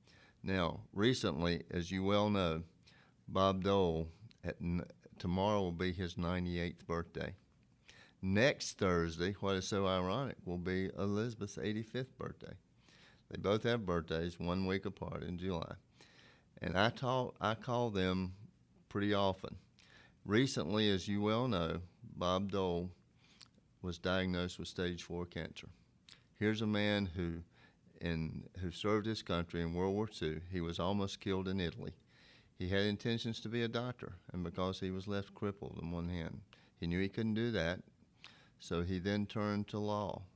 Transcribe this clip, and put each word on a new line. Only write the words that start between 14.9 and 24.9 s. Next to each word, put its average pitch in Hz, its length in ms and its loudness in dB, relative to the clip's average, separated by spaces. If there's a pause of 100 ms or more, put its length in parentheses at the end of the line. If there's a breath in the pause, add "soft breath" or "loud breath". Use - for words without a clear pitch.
in 90 160 -6
July. 87 360 -4 (840 loud breath)
And 87 160 -2
I 101 140 6
talk, 127 500 -2
I 107 140 2
call 120 360 0
them 92 420 2 (560)
pretty 101 260 2
often. 98 420 2 (680 loud breath)
Recently, 107 640 4
as 95 160 2
you 101 140 0
well 110 260 2
know, 85 340 2 (360)
Bob 92 340 2
Dole 92 400 0 (920 loud breath)
was 87 160 -6
diagnosed 90 600 0
with 85 80 -6
stage 87 380 -4